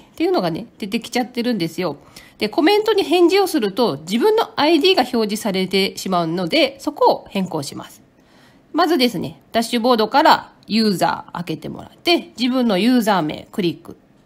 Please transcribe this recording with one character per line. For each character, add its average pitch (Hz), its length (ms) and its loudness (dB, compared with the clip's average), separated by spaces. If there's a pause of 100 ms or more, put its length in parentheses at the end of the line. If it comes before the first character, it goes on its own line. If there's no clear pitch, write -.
(160)
て 311 80 -4
い 349 40 0
う 381 40 0
の 330 100 0
が 175 80 -2
ね、 165 180 -6 (100)
出 214 100 -12
て 226 120 -4
き - 100 -12
ち 240 100 -4
ゃ 247 40 -2
っ 247 40 -6
て 240 160 -6
る 240 100 -2
ん 214 40 -2
で 165 100 -2
す 180 140 -8
よ。 156 160 -4 (400)
で、 214 120 -4
コ - 120 0
メ 403 160 4
ン 427 60 2
ト 440 100 2
に 370 100 2
返 339 240 4
事 359 120 4
を 381 80 2
す 311 120 -2
る 196 140 -2
と、 190 260 0
自 175 180 -4
分 427 180 2
の - 200 -2
ア 294 120 2
イ 330 120 4
デ 359 100 4
ィ - 40 6
ー - 20 2
が 349 60 4
表 - 100 -4 (180)
示 214 80 -4
さ 214 140 -4
れ 185 160 -2
て 190 300 -2
し - 120 -8
ま 175 140 0
う 165 40 -2
の 175 200 -4
で、 285 320 0
そ 285 140 -6
こ 494 180 4
を - 180 -4
変 190 180 -2
更 156 160 -6
し - 120 -12
ま - 140 -14
す。 - 120 -20 (680)
ま 320 160 2
ず 330 100 2
で 247 120 2
す 175 100 -6
ね、 - 220 -10 (100)
ダ 233 100 0
ッ - 20 -6
シ 240 140 -4
ュ - 40 -2
ボ 247 140 4
ー - 20 2
ド 214 100 0
か 285 160 4
ら 269 300 2 (140)
ユ 214 220 0
ー - 20 2
ザ 170 380 -2
ー - 40 -20
開 175 100 -8
け 160 140 -8
て 160 120 -12
も - 120 -12
ら - 120 -20
っ - 40 -20
て、 330 400 -2
自 247 120 -2
分 247 180 0
の 190 100 2
ユ 240 220 2
ー - 20 4
ザ 196 160 2
ー 170 40 2
名 - 300 -6
ク 214 100 -4
リ 165 120 0
ッ - 100 -16
ク - 140 -20 (280)